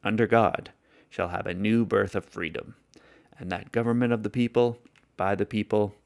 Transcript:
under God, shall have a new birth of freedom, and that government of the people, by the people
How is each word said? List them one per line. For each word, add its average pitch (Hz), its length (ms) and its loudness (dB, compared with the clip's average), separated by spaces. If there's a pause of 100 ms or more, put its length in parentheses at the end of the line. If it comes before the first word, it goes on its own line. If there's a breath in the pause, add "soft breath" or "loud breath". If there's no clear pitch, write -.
under 107 220 0
God, 110 460 2 (380 soft breath)
shall 92 180 -4
have 92 180 -6
a 92 80 -4
new 107 320 2
birth 101 300 0
of 95 100 -4
freedom, - 480 -10 (640 loud breath)
and 90 140 -10
that - 200 -8
government 117 400 0
of 110 120 -2
the 104 60 -4
people, 120 500 0 (360)
by 95 200 0
the 101 100 -2
people 104 480 0 (120)